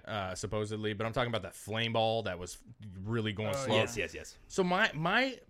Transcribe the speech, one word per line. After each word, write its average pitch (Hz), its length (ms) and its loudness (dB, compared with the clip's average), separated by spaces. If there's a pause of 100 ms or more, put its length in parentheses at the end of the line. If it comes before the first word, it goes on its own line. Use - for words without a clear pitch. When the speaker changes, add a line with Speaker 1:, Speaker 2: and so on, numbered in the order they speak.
Speaker 1:
Uh, 95 300 -4
supposedly, 107 580 -2
but 107 140 -2
I'm 113 60 -4
talking 120 180 2
about 104 120 0
that 87 120 -10
flame 113 380 -2
ball 113 300 4
that 92 140 -2
was 87 200 -8 (460)
really 110 280 2
going 104 240 -2
Speaker 2:
Oh, 107 100 -2
Speaker 1:
slow. 107 100 2
Speaker 2:
yeah. 110 60 6
Speaker 3:
Yes, 104 160 0
yes, 85 160 -2
yes. 78 240 -14 (100)
Speaker 1:
So - 160 2
my, 185 300 4
my 214 460 2 (100)